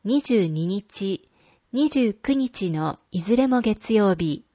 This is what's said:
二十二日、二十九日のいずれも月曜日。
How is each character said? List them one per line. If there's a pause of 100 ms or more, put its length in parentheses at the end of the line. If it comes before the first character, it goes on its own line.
二
十
二
日、 (440)
二
十
九
日
の (100)
い
ず
れ
も
月
曜
日。 (100)